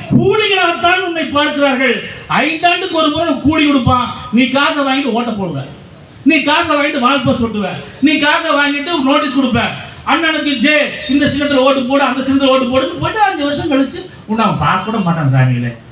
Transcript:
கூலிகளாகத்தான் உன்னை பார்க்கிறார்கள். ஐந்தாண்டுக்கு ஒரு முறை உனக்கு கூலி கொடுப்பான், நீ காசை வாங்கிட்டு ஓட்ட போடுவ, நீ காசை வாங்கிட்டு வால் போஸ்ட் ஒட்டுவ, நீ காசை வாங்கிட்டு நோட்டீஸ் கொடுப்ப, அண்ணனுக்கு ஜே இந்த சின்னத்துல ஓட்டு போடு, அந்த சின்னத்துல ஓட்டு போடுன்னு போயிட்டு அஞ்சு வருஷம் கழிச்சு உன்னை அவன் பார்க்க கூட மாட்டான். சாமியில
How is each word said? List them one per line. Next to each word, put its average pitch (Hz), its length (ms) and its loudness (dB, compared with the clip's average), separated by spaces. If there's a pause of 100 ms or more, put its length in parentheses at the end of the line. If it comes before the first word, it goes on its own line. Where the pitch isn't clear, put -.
கூலிகளாகத்தான் 370 920 2
உன்னை 339 240 -2
பார்க்கிறார்கள். 269 800 0 (260)
ஐந்தாண்டுக்கு 330 640 0
ஒரு 320 180 2
முறை 320 180 -2
உனக்கு 269 140 -2
கூலி 302 260 2
கொடுப்பான், 254 460 2 (180)
நீ 247 180 2
காசை 285 340 0
வாங்கிட்டு 269 280 0
ஓட்ட 240 200 -2
போடுவ, 170 340 -6 (580)
நீ 302 180 4
காசை 311 340 0
வாங்கிட்டு 285 240 0
வால் 254 240 0
போஸ்ட் 262 180 0
ஒட்டுவ, 208 280 -2 (320)
நீ 294 180 4
காசை 311 320 0
வாங்கிட்டு 285 520 0
நோட்டீஸ் 277 360 0
கொடுப்ப, 240 220 0 (460)
அண்ணனுக்கு 294 500 0
ஜே 285 360 2 (160)
இந்த 285 160 2
சின்னத்துல 285 300 0
ஓட்டு 262 300 4
போடு, 277 180 2
அந்த 262 180 0
சின்னத்துல 277 260 2
ஓட்டு 254 180 2
போடுன்னு 262 340 -2
போயிட்டு 359 220 -2
அஞ்சு 381 220 0
வருஷம் 285 280 -2
கழிச்சு - 380 -2 (160)
உன்னை 220 200 0
அவன் 165 140 0
பார்க்க - 260 0
கூட 220 120 -4
மாட்டான். 160 360 0
சாமியில 123 400 2 (180)